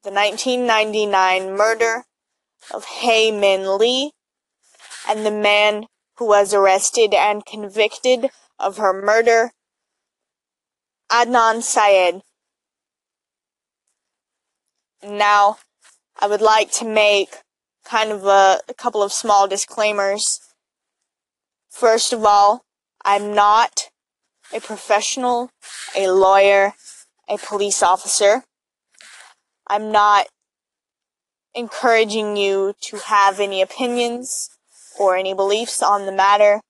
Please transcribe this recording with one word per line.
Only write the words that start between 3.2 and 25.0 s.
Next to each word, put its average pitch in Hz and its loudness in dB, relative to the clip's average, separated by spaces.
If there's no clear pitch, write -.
Min 196 0
Lee 254 -2
and 214 -4
the 214 -2
man 208 0
who - -6
was 202 2
arrested 196 2
and 208 0
convicted 220 -4
of 196 -6
her 196 0
murder, 226 2
Adnan 233 2
Syed. 196 2
Now, 208 0
I 202 -2
would 202 -2
like 214 2
to 240 -8
make 208 0
kind 220 -4
of 196 -10
a, 196 4
a 247 -14
couple 214 -4
of 202 -2
small 202 2
disclaimers. 202 -4
First 226 0
of 220 -6
all, 208 4
I'm 202 -2
not 208 2
a 220 -8
professional, 240 -4